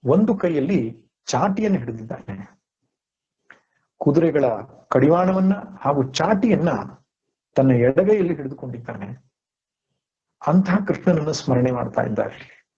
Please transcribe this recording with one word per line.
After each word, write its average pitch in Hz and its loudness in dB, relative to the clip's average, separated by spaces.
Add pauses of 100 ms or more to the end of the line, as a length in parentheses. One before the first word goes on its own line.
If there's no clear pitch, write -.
ಒಂದು 196 2
ಕೈಯಲ್ಲಿ 147 -2 (140)
ಚಾಟಿಯನ್ನು 196 0
ಹಿಡಿದಿದ್ದಾನೆ. 113 -12 (1400)
ಕುದುರೆಗಳ 151 2 (420)
ಕಡಿವಾಣವನ್ನ 185 4 (280)
ಹಾಗೂ 135 0
ಚಾಟಿಯನ್ನ 180 0 (880)
ತನ್ನ 135 4
ಎಡಗೈಯಲ್ಲಿ 170 2
ಹಿಡಿದುಕೊಂಡಿದ್ದಾನೆ. 123 -12 (1160)
ಅಂತಹ 185 4 (100)
ಕೃಷ್ಣನನ್ನು 156 0
ಸ್ಮರಣೆ 127 0
ಮಾಡ್ತಾ 120 -4
ಇದ್ದಾರೆ. - -6 (120)